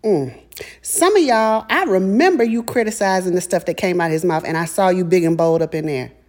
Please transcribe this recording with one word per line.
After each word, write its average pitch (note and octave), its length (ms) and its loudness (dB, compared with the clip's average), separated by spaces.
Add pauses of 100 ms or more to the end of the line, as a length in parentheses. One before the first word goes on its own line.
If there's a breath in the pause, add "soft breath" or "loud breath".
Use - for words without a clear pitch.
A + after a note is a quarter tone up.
mm. D#3 360 -2 (420 loud breath)
Some G4 340 2
of F4 60 6
y'all, A3 480 2
I F4+ 140 0
remember A#3 600 2
you A#3 180 -2
criticizing F#3+ 720 -2
the F3+ 60 0
stuff F3 260 -2
that E3+ 80 -4
came F3+ 280 -2
out E3+ 40 0
of D#3+ 60 0
his D#3+ 120 -2
mouth, D#3+ 220 0
and D#3+ 120 -2
I E3 80 -2
saw F#3+ 220 0
you F#3 160 2
big E3+ 200 2
and E3 120 2
bold E3 260 2
up D#3+ 120 -4
in D#3 120 -4
there. B2+ 260 -6 (160)